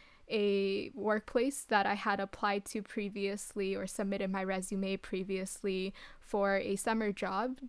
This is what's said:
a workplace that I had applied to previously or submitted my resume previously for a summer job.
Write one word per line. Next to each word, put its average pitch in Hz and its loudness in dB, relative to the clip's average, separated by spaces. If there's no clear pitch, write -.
a 202 2
workplace 214 0
that 202 4
I 202 2
had 202 0
applied 202 0
to 214 -4
previously 202 -2
or 196 -2
submitted 196 0
my 190 0
resume 190 0
previously 190 -2
for 196 2
a 202 0
summer 220 2
job. 202 -2